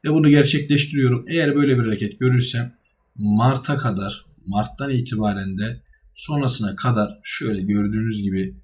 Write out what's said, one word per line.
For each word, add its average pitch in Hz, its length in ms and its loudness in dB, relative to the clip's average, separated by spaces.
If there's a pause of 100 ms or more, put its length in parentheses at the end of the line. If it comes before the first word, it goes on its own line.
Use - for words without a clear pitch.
ve 147 40 0
bunu 151 200 6
gerçekleştiriyorum. 143 1000 4
Eğer 151 280 0
böyle 139 220 4
bir 120 60 2
hareket 104 360 -4
görürsem 123 560 0 (400)
Mart'a 127 640 2
kadar, 101 480 -4 (200)
Mart'tan 110 460 -4
itibaren 104 680 -2
de 113 240 -6 (320)
sonrasına 123 640 -2
kadar 110 480 -2
şöyle 104 380 -4
gördüğünüz 104 600 -2
gibi 95 420 -4